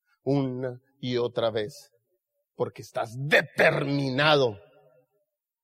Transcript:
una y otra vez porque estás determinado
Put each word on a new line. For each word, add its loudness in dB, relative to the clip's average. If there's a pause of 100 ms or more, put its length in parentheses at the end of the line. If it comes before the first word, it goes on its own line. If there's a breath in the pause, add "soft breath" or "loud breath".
(240)
una -2 (180)
y -4
otra 0
vez -6 (680)
porque -6
estás -10
determinado 2 (1040)